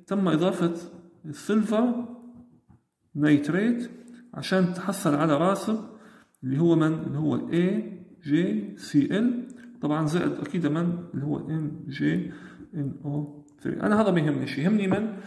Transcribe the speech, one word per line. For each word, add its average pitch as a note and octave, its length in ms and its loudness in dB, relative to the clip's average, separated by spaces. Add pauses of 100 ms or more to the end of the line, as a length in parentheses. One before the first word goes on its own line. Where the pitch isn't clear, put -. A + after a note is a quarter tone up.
تم G3 220 0
إضافة E3+ 460 2 (500)
السيلفر G#3+ 800 0 (1120)
نيتريت D#3 760 2 (440)
عشان F3+ 400 2
تحصل E3+ 400 0
على D3+ 220 4
راسب G3 440 0 (640)
اللي C3+ 160 0
هو E3+ 160 6
من؟ D#3 160 4
اللي D#3 260 -4
هو D3 160 2
ال - 180 -4
إيه F#3+ 540 0 (180)
جي F3 520 0
سي - 420 2
إل. A#3+ 300 0 (320)
طبعًا D3+ 260 0
زائد D3 260 0
أكيد E3 340 -4
من؟ E3+ 320 0 (160)
اللي C3+ 100 -2
هو D3 140 -2
ال - 120 -8
إم D#3+ 380 -4
جي D3 440 -2 (420)
إن C#3+ 180 -4 (120)
أو D3 400 -6 (160)
ثري. - 200 -4
أنا G#3 200 2
هذا G3+ 100 4
ما F3 100 4
يهمنيش، C3+ 380 -2
يهمني G3 280 2
من؟ G#3 300 0 (100)